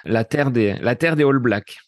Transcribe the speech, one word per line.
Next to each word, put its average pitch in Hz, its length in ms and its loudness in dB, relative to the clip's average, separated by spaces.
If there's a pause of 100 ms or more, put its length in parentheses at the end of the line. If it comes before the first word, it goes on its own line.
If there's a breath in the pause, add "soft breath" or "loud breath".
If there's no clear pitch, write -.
la 113 220 -2
terre 143 260 -2
des, 107 300 2
la 117 160 0
terre 165 180 0
des 147 80 2
All 139 160 4
Blacks. 107 380 -2 (100)